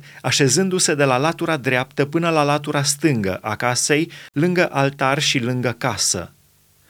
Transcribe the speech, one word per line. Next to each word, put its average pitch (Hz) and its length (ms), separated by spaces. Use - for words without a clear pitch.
așezându-se 170 720
de 143 80
la 131 140
latura 160 400
dreaptă 127 480
până 165 240
la 156 140
latura 147 400
stângă 117 580
a 107 140
casei, 135 560
lângă 175 380
altar 139 480
și 139 200
lângă 123 380
casă. 101 540